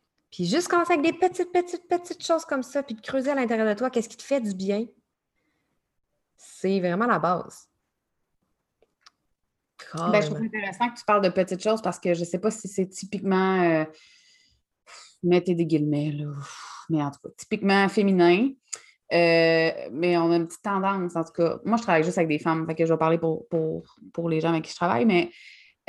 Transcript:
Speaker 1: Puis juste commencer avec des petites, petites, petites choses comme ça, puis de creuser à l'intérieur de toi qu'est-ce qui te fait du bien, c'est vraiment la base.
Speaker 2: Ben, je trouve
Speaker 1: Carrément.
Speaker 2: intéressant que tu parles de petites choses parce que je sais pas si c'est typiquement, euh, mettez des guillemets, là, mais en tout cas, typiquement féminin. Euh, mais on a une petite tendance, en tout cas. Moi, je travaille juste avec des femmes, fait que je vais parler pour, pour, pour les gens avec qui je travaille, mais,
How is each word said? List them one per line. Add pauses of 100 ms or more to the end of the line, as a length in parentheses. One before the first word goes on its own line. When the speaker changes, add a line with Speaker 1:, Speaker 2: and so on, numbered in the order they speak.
(320)
Speaker 1:
Puis
juste
commencer
avec
des
petites,
petites,
petites
choses
comme
ça,
puis
de
creuser
à
l'intérieur
de
toi
qu'est-ce
qui
te
fait
du
bien, (1500)
c'est
vraiment
la
base. (2250)
Speaker 2:
Ben,
je
trouve
Speaker 1:
Carrément.
Speaker 2:
intéressant
que
tu
parles
de
petites
choses
parce
que
je
sais
pas
si
c'est
typiquement,
euh, (1400)
mettez
des
guillemets,
là, (580)
mais
en
tout
cas,
typiquement
féminin. (640)
Euh, (220)
mais
on
a
une
petite
tendance,
en
tout
cas.
Moi,
je
travaille
juste
avec
des
femmes,
fait
que
je
vais
parler
pour,
pour, (180)
pour
les
gens
avec
qui
je
travaille,
mais, (580)